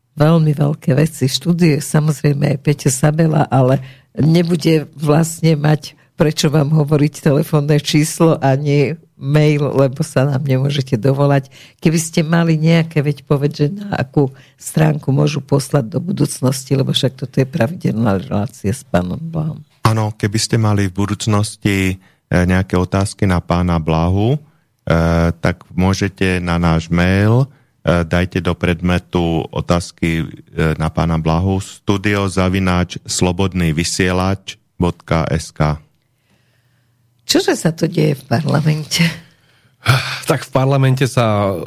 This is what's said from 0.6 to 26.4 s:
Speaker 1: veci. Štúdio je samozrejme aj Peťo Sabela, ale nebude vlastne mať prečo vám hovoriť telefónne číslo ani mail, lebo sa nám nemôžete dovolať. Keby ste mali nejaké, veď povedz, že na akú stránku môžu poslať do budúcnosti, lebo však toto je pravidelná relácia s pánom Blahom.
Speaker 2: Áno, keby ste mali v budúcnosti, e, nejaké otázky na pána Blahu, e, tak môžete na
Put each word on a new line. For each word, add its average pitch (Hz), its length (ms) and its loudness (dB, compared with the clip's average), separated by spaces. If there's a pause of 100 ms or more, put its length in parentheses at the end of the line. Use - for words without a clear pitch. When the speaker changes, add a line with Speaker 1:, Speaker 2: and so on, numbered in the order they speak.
Speaker 1:
veci. 147 320 0
Štúdio 160 520 0
je 147 40 -4
samozrejme 143 720 0
aj 135 80 -4
Peťo 147 320 0
Sabela, 156 560 2
ale 131 320 2 (320)
nebude 160 800 2
vlastne 156 640 2
mať 151 400 -2 (140)
prečo 156 400 0
vám 147 180 2
hovoriť 151 480 2
telefónne 147 640 2
číslo 160 560 2
ani 143 560 0 (240)
mail, 147 560 2
lebo 135 320 2
sa 131 200 0
nám 131 160 -2
nemôžete 135 560 -2
dovolať. 139 520 0 (320)
Keby 165 160 2
ste 165 240 -2
mali 165 360 2
nejaké, 165 440 2
veď 147 240 -4
povedz, 143 280 0
že 147 160 0
na 202 240 -8
akú 135 360 0 (240)
stránku 147 600 -2
môžu 147 280 0
poslať 139 520 -2
do - 80 -4
budúcnosti, 135 720 -4
lebo 135 200 0
však - 240 -2
toto - 200 -6
je 131 80 2
pravidelná 120 720 -2
relácia 101 520 -4
s - 160 -6
pánom - 320 -2
Blahom. 165 440 -6 (200)
Speaker 2:
Áno, 110 320 0
keby 107 240 -2
ste - 200 -2
mali 101 320 2
v 90 40 -12
budúcnosti, 101 840 -2 (140)
e, 95 60 -4 (340)
nejaké 90 480 2
otázky 98 480 -2
na 90 160 0
pána 87 400 0
Blahu, 90 540 0
e, - 20 -14 (960)
tak - 400 -4
môžete 92 640 0
na 87 200 -2